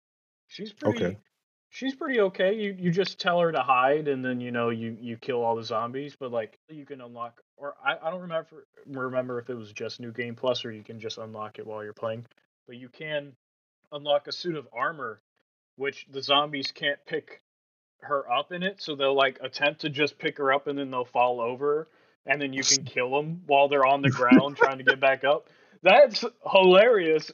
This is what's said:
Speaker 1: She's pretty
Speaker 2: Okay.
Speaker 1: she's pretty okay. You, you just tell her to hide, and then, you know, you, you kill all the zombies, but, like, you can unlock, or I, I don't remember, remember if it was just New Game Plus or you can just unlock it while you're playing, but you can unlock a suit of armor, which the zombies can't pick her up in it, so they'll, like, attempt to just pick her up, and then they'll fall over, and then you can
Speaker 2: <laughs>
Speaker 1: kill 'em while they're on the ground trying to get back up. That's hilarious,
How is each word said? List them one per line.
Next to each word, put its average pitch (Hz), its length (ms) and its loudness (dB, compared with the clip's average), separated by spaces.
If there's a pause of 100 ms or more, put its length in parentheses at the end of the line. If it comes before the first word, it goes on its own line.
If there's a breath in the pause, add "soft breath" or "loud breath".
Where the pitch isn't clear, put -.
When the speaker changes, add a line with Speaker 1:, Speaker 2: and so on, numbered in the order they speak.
(480)
Speaker 1:
She's 214 240 -14
pretty - 320 -2
Speaker 2:
Okay. 92 140 -4 (540)
Speaker 1:
she's 262 240 -6
pretty 269 260 -2
okay. 190 320 2
You, 202 240 -4
you 180 140 0
just 180 280 -2
tell 175 200 2
her 170 120 2
to 147 100 0
hide, 135 460 2
and 131 160 -2
then, 127 160 -2
you 123 120 -8
know, 117 180 0
you, 113 320 -6
you 117 160 -10
kill 120 260 -4
all 117 120 0
the 113 80 -8
zombies, 120 540 -6
but, 127 140 -10
like, 113 260 -6 (120)
you 151 160 -18
can 135 160 -16
unlock, 120 400 -16 (160)
or 143 260 -12
I, 147 140 -2 (100)
I 165 40 -4
don't 180 100 -10
remember, 160 460 -10 (180)
remember 127 540 -4
if 117 100 -16
it 127 60 -6
was 107 180 -14
just 113 260 -10
New 120 120 -12
Game 120 240 -8
Plus 123 280 -2
or 117 80 -10
you 107 120 -16
can 117 160 -18
just 110 180 -12
unlock 110 420 -12
it 107 80 -12
while 107 160 -10
you're 104 100 -12
playing, 113 300 -8 (440)
but 123 100 -18
you 127 100 -18
can 147 460 -10 (600)
unlock 147 340 0
a 143 40 -10
suit 175 240 -6
of 139 160 -8
armor, 127 480 -6 (560)
which 135 340 -8
the 135 120 -10
zombies 143 500 0
can't 143 340 -4
pick - 360 -8 (580)
her 135 320 -4
up 135 220 -2
in 175 100 -6
it, 196 180 -4
so 156 140 -8
they'll, 139 180 2
like, 135 280 2
attempt 143 400 -2
to 156 80 -4
just 143 280 -2
pick 156 200 -6
her 135 160 2
up, 143 140 0
and 143 120 -4
then 139 100 -6
they'll 127 160 -4
fall 123 360 2
over, 143 460 -2 (380 soft breath)
and 139 160 -2
then 139 120 -6
you 135 100 -6
can - 200 2
Speaker 2:
<laughs> - 20 -12
Speaker 1:
kill 127 340 -2
'em 165 280 -8
while 143 200 4
they're 139 180 4
on 139 160 4
the 135 80 4
ground 127 480 4
trying 135 200 2
to 131 60 -12
get 131 160 2
back 135 240 2
up. 143 260 0 (340 soft breath)
That's 226 400 6 (280)
hilarious, 185 840 6